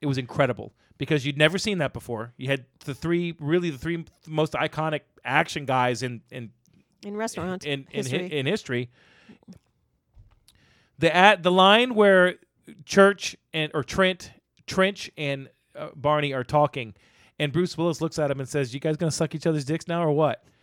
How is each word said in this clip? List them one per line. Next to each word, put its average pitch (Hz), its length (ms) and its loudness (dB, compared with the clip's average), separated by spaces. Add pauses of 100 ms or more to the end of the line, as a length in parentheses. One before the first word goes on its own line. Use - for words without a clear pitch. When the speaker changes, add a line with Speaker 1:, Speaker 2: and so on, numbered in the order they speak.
Speaker 1:
it 147 60 -6
was 135 120 -2
incredible 123 560 -2 (220)
because 139 300 -2
you'd 143 120 -4
never 156 200 4
seen 202 200 -2
that 139 140 -2
before. 117 440 -10
You 127 120 -12
had 135 180 -4 (180)
the 139 100 -8
three, 170 460 -4
really 165 300 -2
the 131 80 -10
three 165 260 -8 (240)
most 156 240 -2
iconic 156 480 -4 (240)
action 147 420 -2
guys 123 380 0
in, 123 260 -10
in 120 200 -14 (540)
Speaker 2:
In 208 120 -12
restaurant 185 480 -8
Speaker 1:
in, 143 160 -6
in 135 60 -18
hi-, - 100 -16
Speaker 2:
history. 151 420 -4
Speaker 1:
in 131 80 -4
history. 127 440 -4 (2000)
The 156 160 2
ad, 185 280 6
the 180 100 2
line 208 420 6
where 190 420 6 (480)
Church 196 520 4 (160)
and, 156 220 -2
or 151 80 -2
Trent, 185 480 -2 (360)
Trench 190 500 -2
and, 139 320 -6 (280)
uh, 147 200 -14
Barney 147 360 0
are 127 120 -4
talking, 139 500 0 (440)
and 147 140 -2
Bruce 175 240 0
Willis 165 240 -2
looks 165 180 -4
at 143 120 0
him 135 80 -4
and 131 100 -8
says, 135 240 -2
"You 139 80 -8
guys 156 160 -2
gonna 165 140 -2
suck 160 240 -2
each 160 120 -6
other's 156 180 0
dicks 156 240 -6
now 170 160 -2
or 151 80 2
what?" 147 320 0 (180)